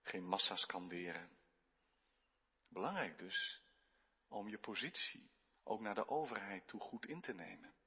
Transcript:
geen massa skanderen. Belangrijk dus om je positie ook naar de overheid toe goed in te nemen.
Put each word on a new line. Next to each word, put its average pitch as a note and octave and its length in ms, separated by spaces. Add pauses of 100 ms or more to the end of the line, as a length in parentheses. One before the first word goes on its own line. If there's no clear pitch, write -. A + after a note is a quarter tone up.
geen F#2 240
massa F#2+ 300
skanderen. F2 720 (1400)
Belangrijk A2+ 500
dus - 440 (640)
om G#2 200
je G#2 120
positie - 720 (320)
ook A2 160
naar G#2 160
de G#2+ 120
overheid G#2+ 600
toe G#2+ 120
goed - 260
in E3+ 160
te B2+ 120
nemen. - 400 (140)